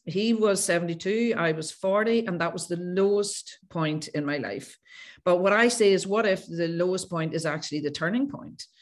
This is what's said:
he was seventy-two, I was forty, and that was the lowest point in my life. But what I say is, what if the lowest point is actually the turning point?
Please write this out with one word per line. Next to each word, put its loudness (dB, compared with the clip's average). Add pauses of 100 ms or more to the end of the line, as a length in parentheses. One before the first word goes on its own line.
he 0
was 2
seventy-two, 0
I 2
was -6
forty, 0
and -2
that 0
was -8
the -4
lowest -2 (100)
point -2
in -4
my -2
life. -8 (480)
But 4
what 4
I 6
say 4
is, 2
what 2
if 0
the -2
lowest -2
point -4
is -2
actually -4
the -4
turning -2
point? -14 (160)